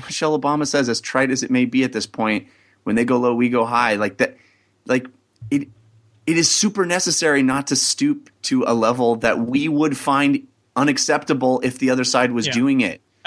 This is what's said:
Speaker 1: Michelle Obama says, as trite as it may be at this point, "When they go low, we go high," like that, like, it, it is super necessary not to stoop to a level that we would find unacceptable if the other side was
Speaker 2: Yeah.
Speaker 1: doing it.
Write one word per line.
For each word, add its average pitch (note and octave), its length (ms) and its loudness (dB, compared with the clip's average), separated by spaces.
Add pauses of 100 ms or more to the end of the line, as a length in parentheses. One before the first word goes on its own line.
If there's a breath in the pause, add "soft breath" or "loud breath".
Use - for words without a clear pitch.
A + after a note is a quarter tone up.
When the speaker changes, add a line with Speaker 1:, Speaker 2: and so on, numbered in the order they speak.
Speaker 1:
Michelle D#3 340 -2
Obama D3 260 -2
says, C#3 240 0
as A2+ 120 -2
trite C3 320 0
as B2+ 100 -4
it - 80 -6
may B2+ 140 2
be B2+ 200 0
at B2+ 80 -4
this G#2 140 -4
point, G#2+ 400 -4 (380 soft breath)
"When G#2+ 120 -2
they A#2+ 80 2
go B2 140 0
low, B2 160 0
we A#2+ 140 2
go A#2+ 160 0
high," A#2+ 300 0
like G#2 240 -4
that, - 180 0 (500 soft breath)
like, B2+ 200 0 (440)
it, C#3+ 120 0 (640)
it E3 120 2
is E3 120 2
super G#3 360 0
necessary E3 560 0
not C3 260 0
to C3 80 0
stoop - 540 -2 (120)
to B2+ 260 0
a A#2 60 2
level A#2 420 2
that A#2 240 0
we C3+ 280 0
would D3 280 0
find C#3 500 0 (300)
unacceptable C3 880 0
if B2+ 160 -2
the C3 100 2
other B2+ 140 0
side B2+ 260 2
was A#2 160 -2
Speaker 2:
Yeah. C3 60 -2
Speaker 1:
doing C3 300 2
it. F2+ 180 -4 (260)